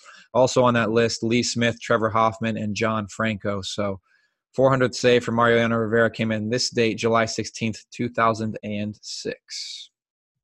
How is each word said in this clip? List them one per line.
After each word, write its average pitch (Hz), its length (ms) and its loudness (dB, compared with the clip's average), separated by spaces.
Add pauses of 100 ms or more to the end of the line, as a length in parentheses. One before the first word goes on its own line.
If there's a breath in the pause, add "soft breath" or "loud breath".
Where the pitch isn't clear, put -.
(340 loud breath)
Also 127 300 4
on 120 100 4
that 113 160 2
list, 113 320 0
Lee 117 200 2
Smith, 117 380 0
Trevor 110 300 0
Hoffman, 110 460 0
and 107 180 -4
John 110 340 -2
Franco. 104 540 -4
So 98 380 -6 (540)
four 131 160 4
hundredth 127 260 2
save 123 260 4
for 113 100 -4
Mariano 117 440 4
Rivera 113 340 2
came 113 220 -4
in 107 180 -4
this 123 200 -2
date, 113 280 0
July 113 280 2
sixteenth, 110 520 -6 (140)
two 123 160 -6
thousand 113 560 -2
and 104 360 -6
six. - 880 -12 (540)